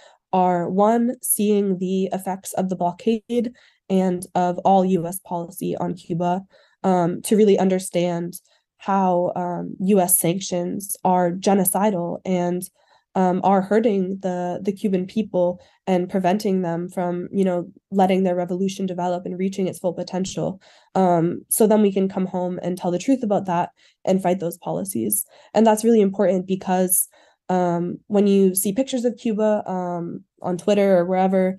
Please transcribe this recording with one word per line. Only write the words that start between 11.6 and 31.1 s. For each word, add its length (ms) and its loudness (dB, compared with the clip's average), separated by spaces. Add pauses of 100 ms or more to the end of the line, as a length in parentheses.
and, 440 -2 (480)
um, 280 2
are 160 4
hurting 600 0
the, 400 -4
the 120 -4
Cuban 320 -2
people 560 -2 (260)
and 220 0
preventing 540 0
them 260 -4
from, 420 -4
you 140 0
know, 260 -2 (180)
letting 340 2
their 120 2
revolution 500 -4
develop 400 -4
and 140 -8
reaching 280 -2
its 120 -8
full 140 -4
potential. 680 -6 (360)
Um, 520 2
so 180 2
then 160 6
we 120 4
can 160 0
come 160 -2
home 360 -4
and 160 -4
tell 140 -4
the 80 0
truth 240 0
about 220 0
that 240 0 (340)
and 180 2
fight 200 0
those 160 -6
policies. 680 -4 (280)
And 120 4
that's 200 4
really 160 6
important 440 2
because, 640 0 (400)
um, 600 0
when 200 4
you 260 4
see 200 -2
pictures 320 -2
of 100 -2
Cuba, 500 0
um, 600 -6 (160)
on 160 -4
Twitter 400 4
or 80 2
wherever, 540 2